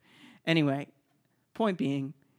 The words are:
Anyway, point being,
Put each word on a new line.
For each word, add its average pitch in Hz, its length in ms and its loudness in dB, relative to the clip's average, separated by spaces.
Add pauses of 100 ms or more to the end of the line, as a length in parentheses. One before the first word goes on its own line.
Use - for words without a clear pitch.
(460)
Anyway, 143 400 0 (680)
point 208 220 0
being, 139 380 -2 (240)